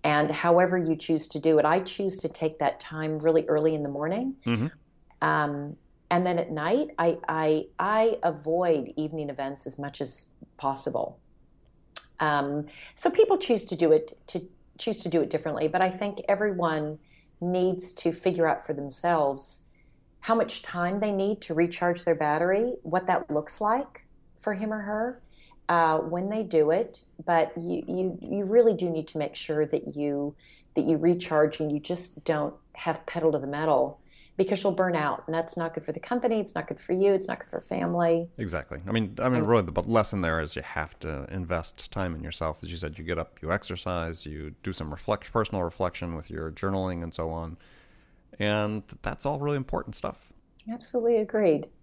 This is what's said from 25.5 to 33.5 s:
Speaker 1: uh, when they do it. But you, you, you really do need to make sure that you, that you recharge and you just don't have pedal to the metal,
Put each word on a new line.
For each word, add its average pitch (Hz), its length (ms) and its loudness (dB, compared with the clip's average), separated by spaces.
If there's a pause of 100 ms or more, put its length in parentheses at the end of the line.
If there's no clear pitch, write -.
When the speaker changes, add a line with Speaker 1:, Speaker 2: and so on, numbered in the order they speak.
Speaker 1:
uh, 165 280 6
when 175 320 -2
they 220 140 -2
do 156 280 4
it. 220 300 0 (240)
But 165 320 4
you, 175 300 -4
you, 185 340 -2
you 202 240 -2
really 226 280 6
do 180 160 0
need 160 200 -2
to - 80 -8
make 147 180 -2
sure 151 300 0
that 147 300 -4
you, 143 400 -2 (400)
that 156 100 2
you 160 120 4
recharge 160 640 4
and 151 120 -2
you 147 80 -2
just - 460 -8
don't 151 280 0 (200)
have - 320 -4
pedal 160 260 2
to 147 80 0
the 135 80 -4
metal, 143 520 2 (380)